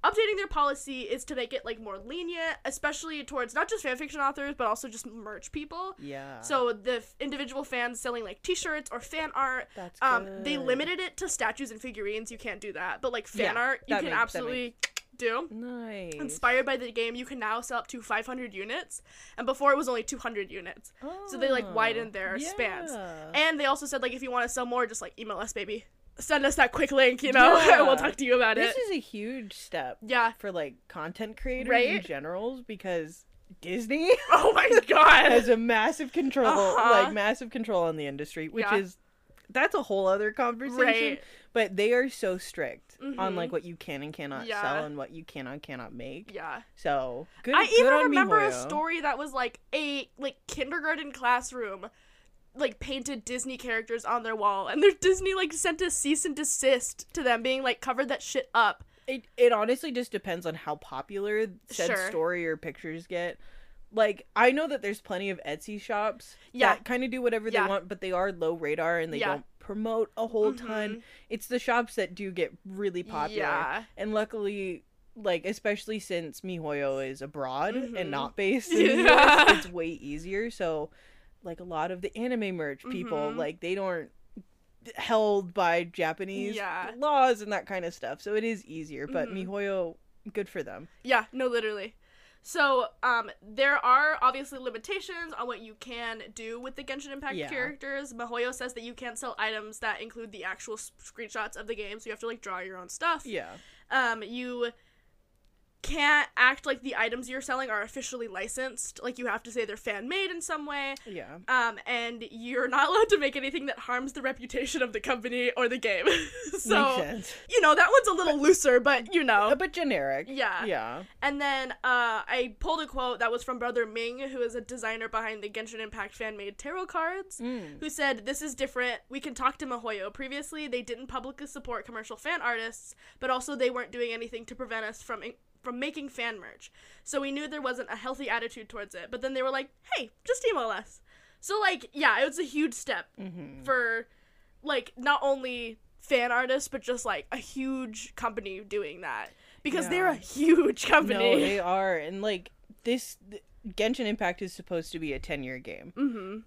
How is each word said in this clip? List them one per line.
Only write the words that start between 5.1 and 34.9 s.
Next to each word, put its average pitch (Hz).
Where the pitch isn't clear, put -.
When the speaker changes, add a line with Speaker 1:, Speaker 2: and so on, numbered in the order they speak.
Speaker 1:
people. 339
Speaker 2:
Yeah. 135
Speaker 1:
So 247
the 226
f-, -
individual 277
fans 240
selling, 240
like, 202
t-shirts 320
or 240
fan 311
art, 262
Speaker 2:
That's 180
Speaker 1:
um, 196
they 294
Speaker 2:
good. 262
Speaker 1:
limited 311
it 359
to 381
statues 220
and 220
figurines. 220
You 233
can't 214
do 208
that, 175
but, 254
like, 220
fan 208
Speaker 2:
Yeah, 233
Speaker 1:
art, 262
you 226
Speaker 2:
that 202
Speaker 1:
can 302
Speaker 2:
makes, -
that 226
Speaker 1:
absolutely 247
Speaker 2:
makes 240
Speaker 1:
do. 247
Speaker 2:
Nice. 220
Speaker 1:
Inspired 254
by 269
the 240
game, 233
you 247
can 254
now 220
sell 240
up -
to 247
five 220
hundred 247
units, 220
and 240
before 269
it 277
was 277
only 233
two 269
hundred 208
units. 175
So 370
they, 269
like, 247
Speaker 2:
Oh, 180
Speaker 1:
widened 220
their 190
spans. 294
Speaker 2:
yeah. 165
Speaker 1:
And 311
they 285
also 285
said, 269
like, 254
if 254
you 262
wanna 247
sell 254
more, 240
just, 214
like, -
email 214
us, 226
baby. 220
Send 285
us -
that 262
quick -
link, 262
you 262
know? 269
<laughs> 320
Speaker 2:
Yeah. 302
Speaker 1:
We'll 269
talk 262
to 269
you 247
about 220
Speaker 2:
This 466
Speaker 1:
it. 523
Speaker 2:
is 440
a 302
huge 220
step 135
Speaker 1:
Yeah. 226
Speaker 2:
for, 202
like, 151
content 196
creators 254
in 254
Speaker 1:
Right? 185
Speaker 2:
general, 180
because 180
Disney 240
Speaker 1:
<laughs> -
Oh -
my -
God. 302